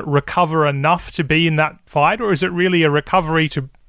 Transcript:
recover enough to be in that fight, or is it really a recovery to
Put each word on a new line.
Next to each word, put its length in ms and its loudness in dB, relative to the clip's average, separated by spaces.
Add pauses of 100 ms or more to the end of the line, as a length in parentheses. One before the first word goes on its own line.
recover 640 0
enough 460 -2
to 100 -4
be 240 0
in 100 0
that 300 -2
fight, 340 0
or 120 -2
is 100 0
it 80 -2
really 320 2
a 80 4
recovery 600 0
to 180 -6 (200)